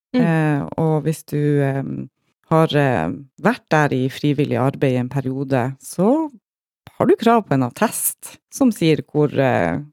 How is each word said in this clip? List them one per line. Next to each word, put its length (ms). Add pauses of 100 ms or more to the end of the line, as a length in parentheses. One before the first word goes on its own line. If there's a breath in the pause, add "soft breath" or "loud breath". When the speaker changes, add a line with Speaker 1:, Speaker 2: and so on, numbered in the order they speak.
(140)
Speaker 1:
Mm. 80
Speaker 2:
eh, 460 (100)
og 260
hvis 220
du, 360
eh, 200 (680)
har, 260
eh, 320 (320)
vært 300
der 220
i 160
frivillig 480
arbeid 360
i 80
en 80
periode, 720
så 500 (680)
har 80
du 100
krav 320
på 60
en 100
attest 760 (140)
som 180
sier 320
hvor, 340
eh, 440 (120)